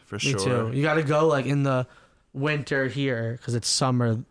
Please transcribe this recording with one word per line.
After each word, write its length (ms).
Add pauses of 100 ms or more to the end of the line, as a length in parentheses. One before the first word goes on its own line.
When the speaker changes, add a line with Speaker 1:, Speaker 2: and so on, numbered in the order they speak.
Speaker 1:
for 120
Speaker 2:
Me 40
Speaker 1:
sure. 180
Speaker 2:
too. 380
You 60
gotta 200
go, 240
like, 200
in 160
the 240 (480)
winter 540
here 540
'cause 120
it's 140
summer 640